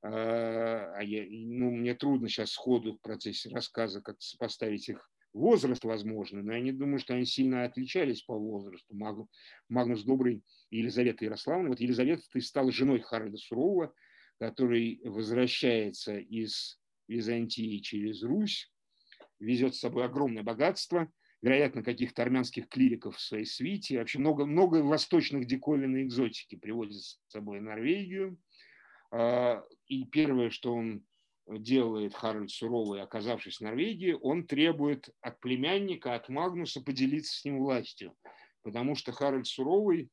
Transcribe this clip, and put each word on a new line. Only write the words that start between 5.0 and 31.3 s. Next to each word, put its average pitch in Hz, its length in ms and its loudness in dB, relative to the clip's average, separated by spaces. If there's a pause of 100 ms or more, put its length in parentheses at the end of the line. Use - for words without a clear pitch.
возраст, 131 520 4
возможно, 104 580 -4
но 107 120 -4
я 120 60 -2
не 131 120 -2
думаю, 139 260 -2
что 127 160 -4
они 123 120 0
сильно 131 380 2
отличались 127 580 -2
по 117 160 -8
возрасту, 101 560 -8
Магу-, 104 340 -8 (400)
Магнус 120 360 0
Добрый 123 380 2 (280)
и 113 80 -4
Елизавета 113 460 2
Ярославна. 147 440 -2
Вот 123 120 0
Елизавета, 127 500 2
ты 127 100 -2
стала 131 320 2
женой 127 280 4
Харальда 107 360 -6
Сурового, 156 560 0 (460)
который 117 680 2
возвращается 113 1120 0
из - 640 -6 (300)
Византии 113 720 -2
через 104 440 -4
Русь, 196 500 0 (680)
везёт 123 340 2
с - 60 -8
собой 120 240 0
огромное 123 380 -2
богатство – 156 680 0 (320)
вероятно, 135 400 4
каких-то 123 400 -2
армянских 123 460 0
клириков 127 480 4
в - 40 -12
своей 107 260 -6
свите. 175 520 -4
Вообще 117 200 -2
много, 143 280 4
много 165 360 6
восточных 143 640 4
диковин 135 500 2
и 135 60 2
экзотики 120 540 -2
привозит 104 460 -6
с - 260 -16
собой 104 320 -10
в - 20 -8
Норвегию. 180 760 -2 (720)
А, 120 520 2 (240)
и 135 180 -2
первое, 135 460 4
что 120 240 -2
он 113 300 -4 (420)